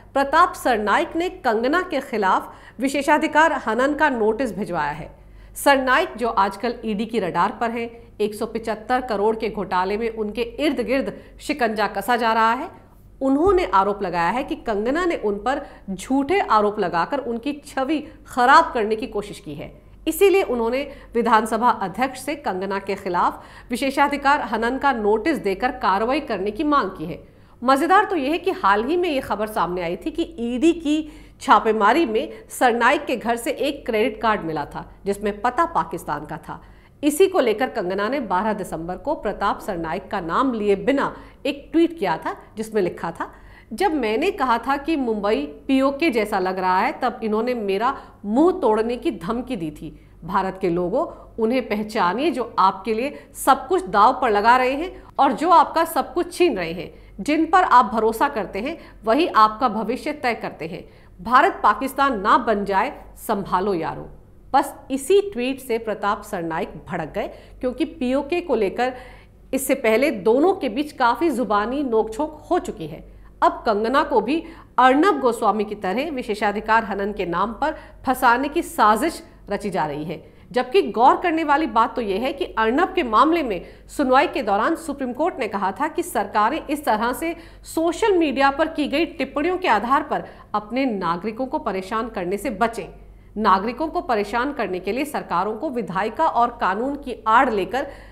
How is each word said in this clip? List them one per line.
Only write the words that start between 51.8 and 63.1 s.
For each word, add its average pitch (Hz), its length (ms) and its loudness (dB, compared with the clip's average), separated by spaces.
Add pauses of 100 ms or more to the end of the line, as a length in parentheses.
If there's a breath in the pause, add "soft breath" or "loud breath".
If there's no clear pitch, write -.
जो 226 280 -4
आपके 190 360 2
लिए 262 400 -6
सब 262 340 2
कुछ 370 180 0
दांव 233 340 6
पर 247 100 2
लगा 214 260 6
रहे 254 160 2
हैं 330 300 -6 (160)
और 269 140 4
जो 294 180 0
आपका 330 340 6
सब 277 300 -2
कुछ 349 180 -2
छीन 330 240 4
रहे 165 160 -4
हैं। 165 220 -10 (260 loud breath)
जिन 311 260 2
पर 370 160 6
आप 247 220 6
भरोसा 220 440 0
करते 190 300 -6
हैं, 285 200 -6 (260 loud breath)
वही 277 220 4
आपका 220 420 4
भविष्य 226 440 -4
तय 254 220 -2
करते 180 320 -8
हैं। 170 220 -12 (360 soft breath)
भारत 277 380 4
पाकिस्तान 262 580 2
ना 226 180 4
बन 214 260 0
जाए, 196 400 -2 (120)